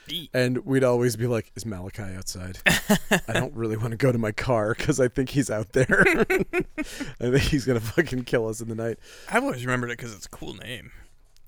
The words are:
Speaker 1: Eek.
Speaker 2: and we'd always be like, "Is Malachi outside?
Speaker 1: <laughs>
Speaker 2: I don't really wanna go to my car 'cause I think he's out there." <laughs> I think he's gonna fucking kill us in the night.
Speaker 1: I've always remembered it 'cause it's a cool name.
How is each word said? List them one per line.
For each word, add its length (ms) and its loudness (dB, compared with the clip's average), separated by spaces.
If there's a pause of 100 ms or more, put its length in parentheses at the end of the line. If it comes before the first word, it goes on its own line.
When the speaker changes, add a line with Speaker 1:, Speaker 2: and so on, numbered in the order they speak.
Speaker 1:
Eek. 260 -12
Speaker 2:
and 320 2
we'd 180 4
always 320 4
be 120 -2
like, 280 -2
"Is 120 -10
Malachi 480 -8
outside? 460 -10
Speaker 1:
<laughs> 40 0
Speaker 2:
I 680 2
don't 200 0
really 240 -2
wanna 200 -4
go 140 4
to 60 4
my 140 0
car 420 2
'cause 260 0
I 80 6
think 220 0
he's 220 0
out 220 -4
there." 320 6
<laughs> 240 4
I 540 -2 (460)
think 120 4
he's 240 0
gonna 140 2
fucking 440 -2
kill 240 0
us 120 -6
in 100 -10
the 60 -6
night. 220 -4 (320)
Speaker 1:
I've 140 2
always 220 -4
remembered 260 -2
it 60 -8
'cause 180 -12
it's 100 -16
a 40 -14
cool 260 -12
name. 360 -14 (560)